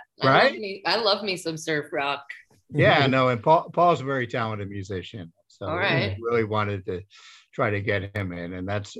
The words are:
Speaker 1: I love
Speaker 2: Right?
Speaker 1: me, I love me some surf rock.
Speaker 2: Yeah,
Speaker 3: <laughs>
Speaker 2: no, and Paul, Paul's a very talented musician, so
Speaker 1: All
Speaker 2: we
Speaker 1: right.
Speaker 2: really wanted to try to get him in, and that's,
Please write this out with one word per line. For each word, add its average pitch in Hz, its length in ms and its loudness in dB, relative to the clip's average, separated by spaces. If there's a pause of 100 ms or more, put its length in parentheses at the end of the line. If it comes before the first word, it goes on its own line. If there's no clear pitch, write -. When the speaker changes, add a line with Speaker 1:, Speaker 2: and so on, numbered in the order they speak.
(220)
Speaker 1:
I 147 40 0
love 135 100 6
Speaker 2:
Right? 226 240 4
Speaker 1:
me, 196 260 -10
I 175 120 2
love 214 260 2
me 190 140 -2
some 165 200 -6
surf 151 340 -4
rock. 143 320 -4 (460)
Speaker 2:
Yeah, 156 380 4
Speaker 3:
<laughs> - 0 -
Speaker 2:
no, 131 220 4
and 117 140 -2
Paul, 170 280 4
Paul's 165 300 4
a 131 40 -8
very 135 200 -2
talented 110 440 -4
musician, 92 640 -10 (160)
so - 200 -12
Speaker 1:
All 156 80 -4
Speaker 2:
we 175 60 -4
Speaker 1:
right. 175 400 0
Speaker 2:
really 117 240 0
wanted 104 420 -2
to 92 140 -6 (520)
try 123 160 0
to 101 120 -2
get 101 340 -4
him 98 160 -4
in, 87 220 -8
and 92 140 -8
that's, 104 320 -6